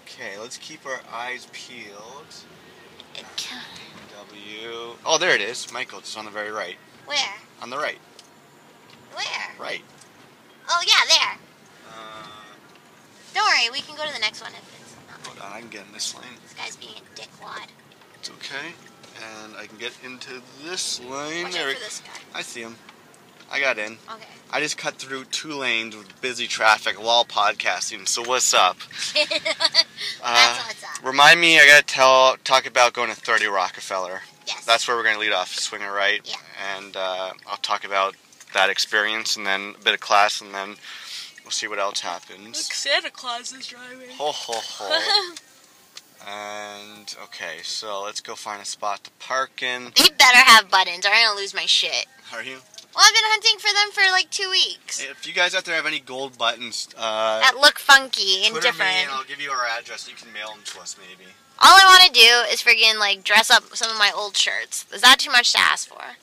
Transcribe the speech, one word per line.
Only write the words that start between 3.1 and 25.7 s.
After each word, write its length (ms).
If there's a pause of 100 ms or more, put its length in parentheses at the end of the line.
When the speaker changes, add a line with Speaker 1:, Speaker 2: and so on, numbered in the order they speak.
Speaker 2:
It 100 (120)
ca- 280 (680)
Speaker 1:
W. 760
Oh, 140
there 160
it 60
is. 320
Michael's. 320
It's 120
on 100
the 40
very 200
right. 260 (300)
Speaker 2:
Where? 280 (280)
Speaker 1:
On 80
the 80
right. 200 (1120)
Speaker 2:
Where? 120 (340)
Speaker 1:
Right. 240 (840)
Speaker 2:
Oh, 180
yeah, 220
there. 300 (520)
Speaker 1:
Uh, 360 (1080)
Speaker 2:
Don't 120
worry, 240
we 100
can 160
go 100
to 60
the 80
next 220
one 100
if 280
it's 140 (140)
not. 180
Speaker 1:
Hold 140 (100)
on, 60
I 40
can 100
get 160
in 60
this 220
lane. 100 (180)
Speaker 2:
This 120
guy's 220
being 200
a 220
dickwad. 500 (460)
Speaker 1:
It's 160
okay. 440 (680)
And 140
I 100
can 120
get 140 (120)
into 380 (220)
this 360
lane. 440
Speaker 2:
Watch 100
Speaker 1:
There 80
Speaker 2:
out 60
Speaker 1:
we 60
Speaker 2:
for 60
this 240
guy. 340
Speaker 1:
I 40
see 180
him. 160 (760)
I 100
got 180
in. 180 (160)
Speaker 2:
Okay. 120 (260)
Speaker 1:
I 100
just 160
cut 200
through 300
two 280
lanes 420